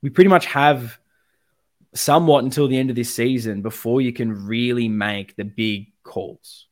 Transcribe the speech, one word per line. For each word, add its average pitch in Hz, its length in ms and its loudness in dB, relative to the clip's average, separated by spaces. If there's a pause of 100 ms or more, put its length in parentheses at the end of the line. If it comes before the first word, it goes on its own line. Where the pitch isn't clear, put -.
We 139 80 -6
pretty 185 180 8
much 180 180 4
have 139 520 0 (960)
somewhat 151 480 4
until 135 240 0
the 131 100 0
end 131 140 -2
of 120 60 -4
this 120 180 -6
season 117 480 -2
before 117 380 -2
you 123 120 -2
can 110 340 -6
really 120 420 -2
make 104 480 -4
the 104 80 -8
big 107 480 -6 (100)
calls. - 680 -14